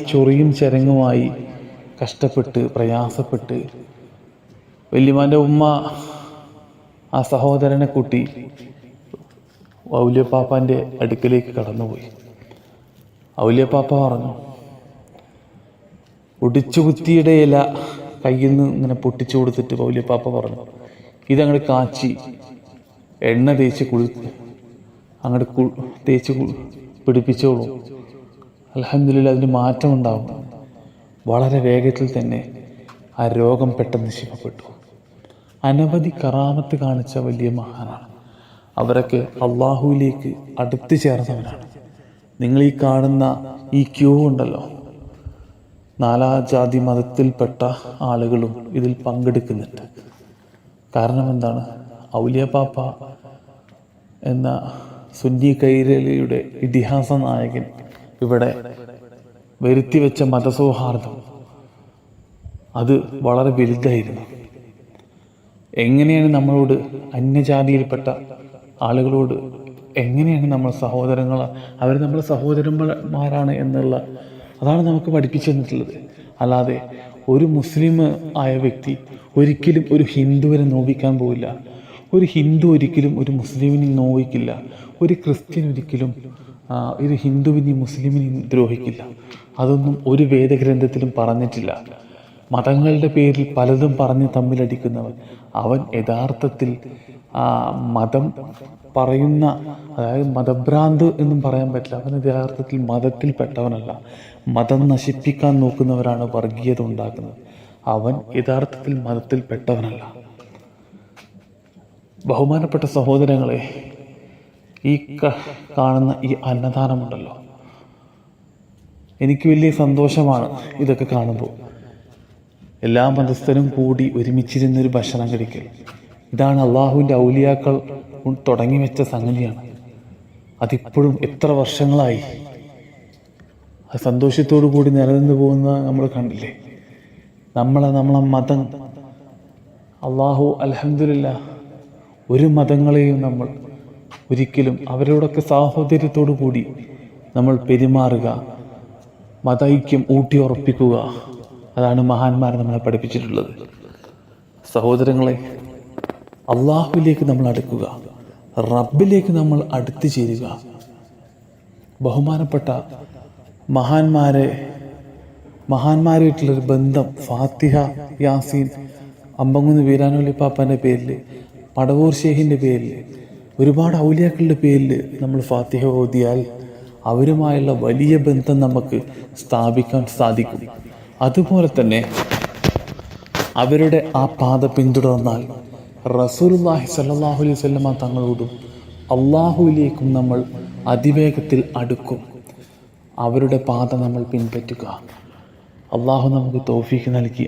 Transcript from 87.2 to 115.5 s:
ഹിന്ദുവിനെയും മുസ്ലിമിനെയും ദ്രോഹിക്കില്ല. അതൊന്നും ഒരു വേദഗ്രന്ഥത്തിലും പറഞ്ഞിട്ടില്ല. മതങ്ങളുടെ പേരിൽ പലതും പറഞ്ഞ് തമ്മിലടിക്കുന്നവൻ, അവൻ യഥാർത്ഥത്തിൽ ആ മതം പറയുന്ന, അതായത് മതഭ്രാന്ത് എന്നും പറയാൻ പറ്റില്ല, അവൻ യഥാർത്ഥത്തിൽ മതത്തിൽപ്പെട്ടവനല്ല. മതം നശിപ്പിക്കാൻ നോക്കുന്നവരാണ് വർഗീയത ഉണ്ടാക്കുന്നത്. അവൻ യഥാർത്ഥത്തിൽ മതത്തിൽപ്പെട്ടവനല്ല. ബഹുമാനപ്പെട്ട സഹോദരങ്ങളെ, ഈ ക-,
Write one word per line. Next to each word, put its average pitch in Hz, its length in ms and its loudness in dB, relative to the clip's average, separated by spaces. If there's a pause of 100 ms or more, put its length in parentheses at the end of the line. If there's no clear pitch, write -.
ഹിന്ദുവിനെയും 139 600 2
മുസ്ലിമിനെയും 135 540 -2 (140)
ദ്രോഹിക്കില്ല. 120 500 0 (600)
അതൊന്നും 139 340 2 (160)
ഒരു 143 120 4 (100)
വേദഗ്രന്ഥത്തിലും 131 840 2
പറഞ്ഞിട്ടില്ല. 117 540 -2 (840)
മതങ്ങളുടെ 147 600 2
പേരിൽ 139 300 4 (120)
പലതും 131 420 2
പറഞ്ഞ് 131 360 2
തമ്മിലടിക്കുന്നവൻ, 123 800 -2 (480)
അവൻ 120 180 0 (200)
യഥാർത്ഥത്തിൽ 123 680 -4 (760)
ആ - 20 0 (500)
മതം 120 300 0 (720)
പറയുന്ന, 143 480 2 (500)
അതായത് 131 420 -2
മതഭ്രാന്ത് 147 680 2 (140)
എന്നും 147 240 2
പറയാൻ 131 280 -2
പറ്റില്ല, 123 280 -8
അവൻ 139 120 -6 (160)
യഥാർത്ഥത്തിൽ 131 480 -4 (140)
മതത്തിൽപ്പെട്ടവനല്ല. 123 1000 -4 (640)
മതം 135 240 2 (120)
നശിപ്പിക്കാൻ 139 600 0 (100)
നോക്കുന്നവരാണ് 123 640 -2 (100)
വർഗീയത 113 440 -2 (100)
ഉണ്ടാക്കുന്നത്. 110 460 -10 (600)
അവൻ 113 180 -2 (240)
യഥാർത്ഥത്തിൽ 131 560 -4 (140)
മതത്തിൽപ്പെട്ടവനല്ല. 117 920 -6 (2250)
ബഹുമാനപ്പെട്ട 151 560 0 (120)
സഹോദരങ്ങളെ, 131 640 2 (1300)
ഈ - 20 4 (260)
ക-, 147 180 0 (400)